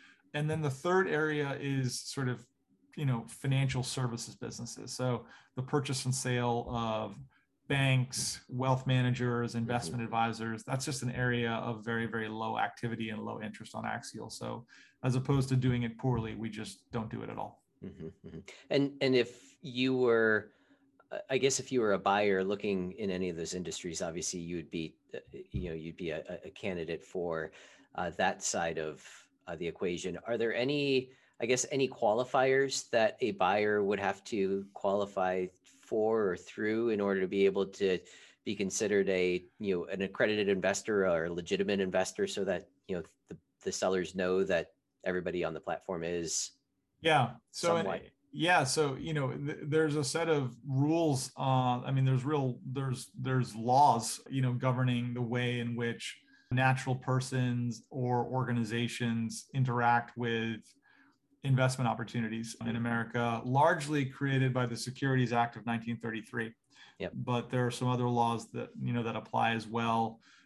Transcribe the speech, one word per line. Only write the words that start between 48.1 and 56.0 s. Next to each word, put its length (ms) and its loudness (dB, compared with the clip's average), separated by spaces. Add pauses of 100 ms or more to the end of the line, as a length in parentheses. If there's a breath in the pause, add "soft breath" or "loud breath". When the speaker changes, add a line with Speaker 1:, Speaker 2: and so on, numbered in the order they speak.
Speaker 1:
yeah. 340 4
So, 340 2
you 160 -4
know, 140 0
th-, 340 -6
there's 320 2
a 80 0
set 260 0
of 260 2 (120)
rules. 680 2
Uh, 460 2
I 100 -4
mean, 140 4
there's 200 2
real, 340 0 (120)
there's, 380 -4 (100)
there's 360 0
laws, 720 4
you 140 0
know, 100 2
governing 600 2
the 60 -2
way 380 0
in 160 -2
which 440 -6 (320 soft breath)